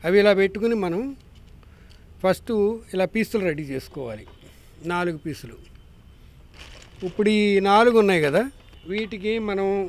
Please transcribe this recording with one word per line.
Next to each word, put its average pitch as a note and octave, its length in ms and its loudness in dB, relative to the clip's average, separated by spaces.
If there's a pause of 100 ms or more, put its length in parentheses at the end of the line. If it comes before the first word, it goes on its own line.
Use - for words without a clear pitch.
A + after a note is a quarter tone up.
అవి F3+ 160 2
ఇలా G#3 180 6
పెట్టుకుని G3+ 440 0
మనం F3+ 180 -4 (1200)
ఫస్ట్ F#3+ 300 -2 (420)
ఇలా F#3 200 0
పీసులు A3 360 -2
రెడీ D3+ 220 -6
చేసుకోవాలి. B2 520 -10 (680)
నాలుగు F3 320 -4
పీసులు. C3 320 -12 (1500)
ఇప్పుడు G3+ 200 0 (100)
ఈ G#3 40 4 (280)
నాలుగు A3+ 320 6
ఉన్నాయి F#3+ 240 4
కదా, D3+ 160 2 (500)
వీటికి G#3+ 400 -6 (180)
మనం G3 180 -2 (200)